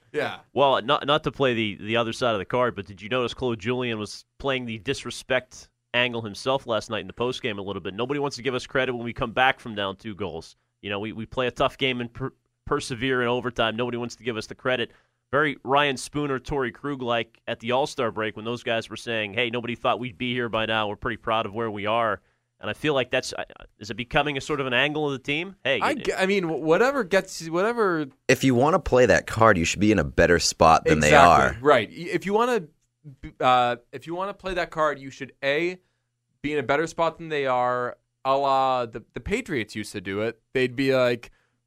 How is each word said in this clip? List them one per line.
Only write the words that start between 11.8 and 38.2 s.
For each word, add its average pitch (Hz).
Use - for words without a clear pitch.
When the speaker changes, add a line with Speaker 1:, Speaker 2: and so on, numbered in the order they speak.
Speaker 2:
and 117
per-, 131
persevere 131
in 120
overtime. 120
Nobody 120
wants 120
to -
give 113
us 110
the -
credit. 123
Very 147
Ryan 139
Spooner, 139
Torrey 131
Krug-like 123
at 117
the 117
All-Star 131
break 107
when 107
those 117
guys 113
were 104
saying, 107
"Hey, 120
nobody 120
thought 117
we'd 123
be 123
here 120
by 110
now. 110
We're 104
pretty 113
proud 113
of 98
where 113
we 101
are." 110
And 95
I 104
feel 151
like 131
that's, -
I, -
is 104
it 117
becoming 139
a 135
sort 147
of 135
an 127
angle 147
of 143
the 131
team? 160
Hey, 127
Speaker 1:
I 220
Speaker 2:
it 294
Speaker 1:
g-, -
I 190
mean, 196
wh-, 160
whatever 214
gets, 185
whatever 185
Speaker 3:
If -
you 135
wanna 147
play 127
that 90
card, 110
you 82
should -
be 107
in 98
a 78
better 82
spot 80
than 78
they 76
Speaker 1:
Exactly. 76
Speaker 3:
are. -
Speaker 1:
Right. 127
Y-, 165
if 170
you 196
wanna, 233
b-, 156
uh, 123
if 139
you 160
wanna 190
play 190
that 170
card, 151
you 135
should, 127
A, 165
be 147
in 151
a 135
better 143
spot 160
than 165
they 147
are, 123